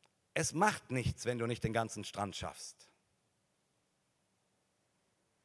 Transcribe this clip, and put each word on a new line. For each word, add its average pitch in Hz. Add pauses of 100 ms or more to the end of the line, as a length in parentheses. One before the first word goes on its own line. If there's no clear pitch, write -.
(340)
Es -
macht 190
nichts, -
wenn 120
du 117
nicht 117
den 110
ganzen 110
Strand 98
schaffst. - (2500)